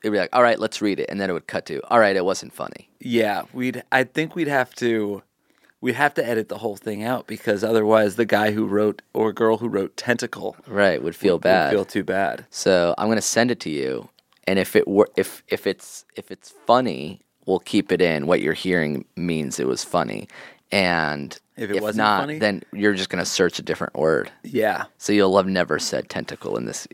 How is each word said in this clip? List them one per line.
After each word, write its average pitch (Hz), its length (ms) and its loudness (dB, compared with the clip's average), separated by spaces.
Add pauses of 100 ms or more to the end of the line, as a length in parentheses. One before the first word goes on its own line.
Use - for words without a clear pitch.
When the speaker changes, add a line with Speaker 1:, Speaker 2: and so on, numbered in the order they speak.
Speaker 1:
it'd 107 100 -2
be 101 60 0
like, 90 120 -2
"All 123 120 4
right, 117 160 4
let's - 220 -6
read 101 180 0
it," - 100 -4
and 98 100 -6
then 98 100 -2
it 90 40 -2
would 78 140 -8
cut - 180 -6
to, 71 240 -8
"All 120 100 4
right, 101 160 6
it 92 80 2
wasn't 92 300 -2
funny." - 460 -12
Speaker 2:
Yeah, 110 520 0
we'd, 123 400 -6
I 131 120 2
think 156 320 -6
we'd 165 120 -4
have 135 280 -2
to, 107 480 -2 (580)
we'd 123 140 -2
have 143 180 2
to 151 140 0
edit 110 220 -2
the - 100 -6
whole 107 160 -4
thing 104 280 -8
out 123 220 -4
because 104 380 -2
otherwise 110 520 4
the 117 100 2
guy 107 260 2
who 107 160 -2
wrote 104 340 0 (100)
or 110 220 0
girl 110 240 2
who 117 100 -6
wrote 101 300 -4
Tentacle - 580 -4 (120)
Speaker 1:
Right, 98 340 2
would 85 140 -4
feel 92 220 4
Speaker 2:
would, 80 40 -8
Speaker 1:
bad. 90 300 4
Speaker 2:
would 107 60 4
feel 95 80 0
too 98 180 -2
bad. 92 480 -2
Speaker 1:
So 87 480 2
I'm 104 80 0
gonna 110 160 2
send 120 260 2
it 113 120 -2
to 80 100 -8
you, 65 360 -4 (360)
and 95 160 2
if - 160 -2
it - 120 6
were, 98 300 4
if, - 300 -2
if - 180 -4
it's, - 400 -8 (100)
if - 140 -16
it's - 220 -18 (160)
funny, 95 540 0 (260)
we'll 92 100 2
keep - 340 0
it 90 120 2
in. 78 240 0
What 85 140 4
you're 78 120 0
hearing 80 500 -2 (120)
means 80 440 -4
it 64 80 -4
was 64 160 -2
funny, 53 440 -4 (440)
and 80 640 0 (220)
Speaker 2:
If 110 140 -6
it 95 60 -2
Speaker 1:
if - 40 0
Speaker 2:
wasn't 107 160 -4
Speaker 1:
not, 107 240 4
Speaker 2:
funny? 151 160 -6
Speaker 1:
then 104 240 0 (100)
you're 101 220 2
just 92 160 -2
gonna 87 160 -2
search - 320 0
a - 60 -10
different - 320 -6
word. 76 360 0 (120)
Speaker 2:
Yeah. 107 420 -2 (140)
Speaker 1:
So - 120 -4
you'll 98 260 4
have 92 100 4
never 87 320 0
said - 300 -4
tentacle - 460 -8
in 60 100 -4
this, - 280 -10